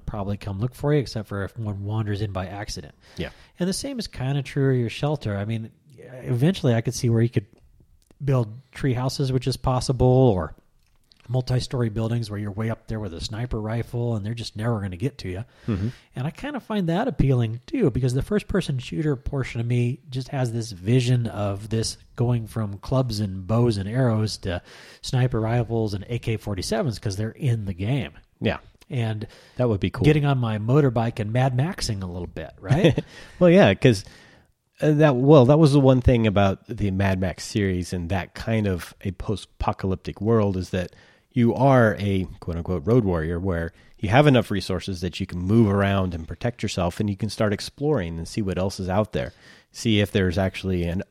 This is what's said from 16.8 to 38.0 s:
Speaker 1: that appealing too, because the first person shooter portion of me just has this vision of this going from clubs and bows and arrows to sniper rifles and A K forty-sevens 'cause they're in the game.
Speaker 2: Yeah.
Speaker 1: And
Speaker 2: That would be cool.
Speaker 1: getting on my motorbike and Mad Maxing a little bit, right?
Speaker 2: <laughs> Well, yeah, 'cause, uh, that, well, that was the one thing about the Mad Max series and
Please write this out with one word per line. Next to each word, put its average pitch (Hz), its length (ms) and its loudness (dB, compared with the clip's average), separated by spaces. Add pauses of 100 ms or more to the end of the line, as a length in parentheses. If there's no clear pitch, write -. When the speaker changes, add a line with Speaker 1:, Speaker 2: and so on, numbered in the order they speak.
Speaker 1:
that 175 200 0
appealing 123 580 0
too, 226 240 0
because 123 240 -2
the 131 80 0
first - 260 -2
person 151 300 -2
shooter 151 380 -2
portion 123 440 -6
of 117 60 -4
me 120 360 0 (100)
just 127 160 -6
has 131 260 -2
this 113 180 -6
vision 120 540 2
of 104 440 -4
this 113 280 -2 (180)
going 120 300 0
from 104 320 -6
clubs 120 440 -2
and 95 260 -6
bows 113 300 2
and 98 120 -4
arrows 110 500 0
to 87 220 -6 (400)
sniper 123 400 0
rifles 113 540 0
and 95 140 -8
A 117 100 -4
K 113 180 -4
forty-sevens 110 600 -4
'cause 98 180 -4
they're 110 140 -4
in 113 340 -2
the 95 80 -6
game. 104 380 -2 (280)
Speaker 2:
Yeah. - 200 -2 (280)
Speaker 1:
And 110 380 -4 (320)
Speaker 2:
That 123 100 2
would 104 120 2
be 95 100 0
cool. - 160 -2
Speaker 1:
getting 151 200 4
on 139 120 2
my 110 220 -2
motorbike 120 600 2
and 107 140 -4
Mad 127 240 2
Maxing 123 460 -2
a 92 40 -6
little 87 200 -8
bit, - 340 -12
right? 151 420 4 (180)
Speaker 2:
<laughs> - 180 -20
Well, 180 100 8
yeah, 165 240 8
'cause, 110 320 4 (760)
uh, 151 120 4
that, 147 240 6
well, 139 320 8
that 151 100 8
was 151 160 8
the 143 60 8
one 131 220 6
thing 117 260 4
about 98 400 2
the 104 240 -2
Mad 95 280 0
Max 90 260 -4
series 95 480 -2
and 87 160 -6